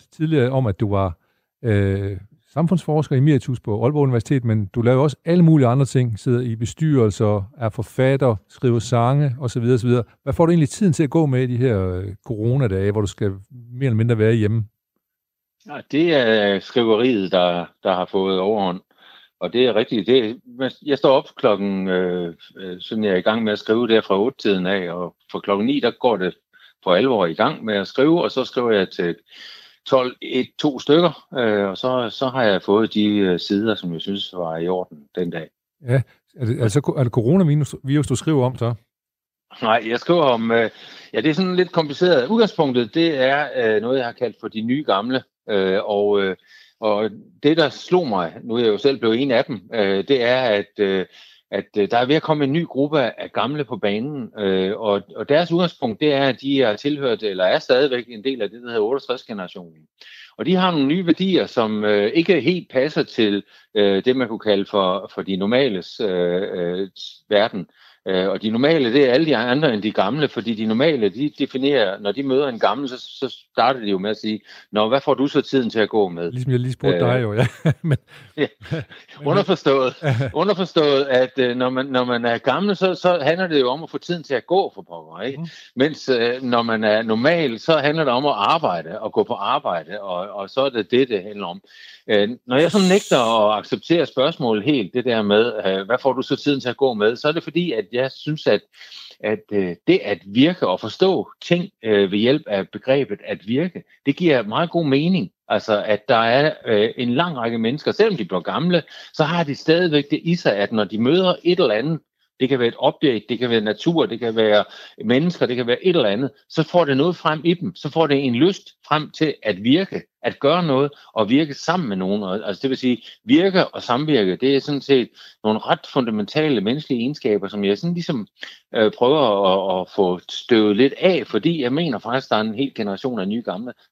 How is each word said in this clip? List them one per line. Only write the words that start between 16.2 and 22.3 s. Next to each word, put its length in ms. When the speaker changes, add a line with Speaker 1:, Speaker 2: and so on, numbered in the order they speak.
Speaker 2:
skriveriet, 720
der, 340
der 120
har 100
fået 360
overhånd. 400
Og 120
det 140
er 80
rigtigt. 320
Det, 340
jeg 120
står 140
op 120
klokken, 520
øh, 460